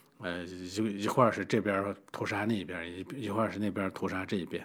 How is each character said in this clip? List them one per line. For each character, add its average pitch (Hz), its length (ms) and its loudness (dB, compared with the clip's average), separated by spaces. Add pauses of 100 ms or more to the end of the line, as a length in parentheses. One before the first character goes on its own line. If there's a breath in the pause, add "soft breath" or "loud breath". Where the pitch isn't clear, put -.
(220 soft breath)
呃， 87 220 -4
一， 92 580 -2
一 107 60 2
会 123 160 6
儿 110 80 6
是 101 120 0
这 110 180 4
边 98 140 4
儿 98 200 0 (160)
屠 - 140 -4
杀 104 180 0
那 113 100 2
一 98 80 0
边 87 160 -6
儿， 85 80 -6
一， 90 180 -8 (120)
一 110 140 -4
会 107 120 2
儿 104 80 2
是 92 80 -6
那 104 120 2
边 98 160 0
儿 92 40 -2
屠 - 160 -2
杀 95 180 -2
这 104 120 0
一 90 80 0
边， 85 200 -6